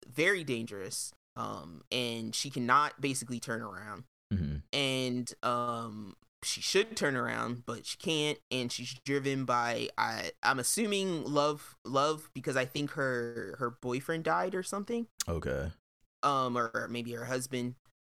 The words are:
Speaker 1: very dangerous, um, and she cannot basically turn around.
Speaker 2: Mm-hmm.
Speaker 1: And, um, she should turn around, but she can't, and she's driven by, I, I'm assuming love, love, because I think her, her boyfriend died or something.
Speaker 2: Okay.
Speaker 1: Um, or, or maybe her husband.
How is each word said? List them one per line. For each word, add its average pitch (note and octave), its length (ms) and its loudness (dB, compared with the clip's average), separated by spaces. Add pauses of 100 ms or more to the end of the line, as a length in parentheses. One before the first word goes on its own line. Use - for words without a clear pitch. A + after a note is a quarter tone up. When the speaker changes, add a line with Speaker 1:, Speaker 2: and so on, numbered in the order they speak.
Speaker 1:
very E3+ 380 2
dangerous, A2+ 680 -4 (240)
um, G2 560 -8
and A#2 420 -2
she - 160 -4
cannot C3 520 2
basically B2+ 400 -2
turn A#2 200 -4
around. G#2+ 440 -10 (280)
Speaker 2:
Mm-hmm. D2 240 0 (140)
Speaker 1:
And, B2+ 640 0 (100)
um, A#2 720 -4 (260)
she - 200 -4
should G#3+ 340 2
turn C#3 220 2
around, A#2+ 480 -2
but A#2 200 -8
she - 120 -8
can't, D3+ 420 0 (100)
and B2 220 -2
she's B2 240 -8 (100)
driven C#3 380 0
by, A#2+ 540 0
I, A2 340 6 (100)
I'm C3 160 8
assuming F3+ 680 2
love, D3 580 2
love, D#3 500 2
because C3+ 220 -2
I C3 80 4
think C#3+ 280 -2
her, A#2+ 680 -2
her B2 120 0 (100)
boyfriend C3+ 420 -2
died F3+ 320 2
or F#3 80 -2
something. A3+ 440 -4 (200)
Speaker 2:
Okay. D2+ 420 -2 (540)
Speaker 1:
Um, C3 340 2
or, A#2 160 0
or A2+ 140 -4
maybe A#2 240 -6
her A#2 140 -8
husband. B2+ 500 -4 (260)